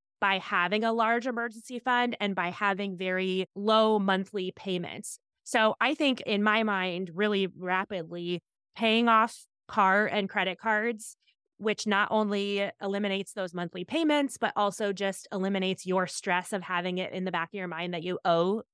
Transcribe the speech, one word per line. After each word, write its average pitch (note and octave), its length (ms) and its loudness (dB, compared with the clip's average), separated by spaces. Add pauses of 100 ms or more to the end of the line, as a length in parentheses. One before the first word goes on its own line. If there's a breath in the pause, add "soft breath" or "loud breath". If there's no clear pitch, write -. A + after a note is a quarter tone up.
(220)
by G3 160 2
having F#3+ 460 0
a A3+ 100 2
large A#3 320 2
emergency A#3 540 -6
fund A#3+ 400 0
and G3+ 160 0
by F3+ 160 0
having G3 440 -2
very F#3 600 0
low A3 420 4
monthly F#3+ 540 0
payments. F3+ 640 -6 (260)
So A3 380 2
I C4+ 140 2
think C#4 260 2
in G3+ 220 0
my G#3+ 180 4
mind, F#3 540 0
really G3 320 2
rapidly, F3 920 -4 (360)
paying A3+ 340 4
off A3+ 380 2 (200)
car G3+ 380 4
and G3 240 -2
credit F#3 300 -2
cards, A3 560 -2 (420)
which G#3 300 -2
not G3+ 240 4
only G3+ 580 0 (120)
eliminates G3 520 -2
those F#3 200 -6
monthly F3 320 -6
payments, D4 520 0
but A3 180 -2
also G3+ 360 0
just G3 400 -4
eliminates F#3+ 540 -2
your F3+ 220 0
stress F3+ 440 -4
of F#3+ 120 -4
having F3+ 340 -4
it F#3 160 -4
in F#3 100 -4
the F#3 80 -4
back E3+ 180 -4
of - 40 -16
your F#3+ 140 -8
mind F3 260 -6
that E3 100 -6
you F3+ 220 -4
owe F3+ 380 2 (100)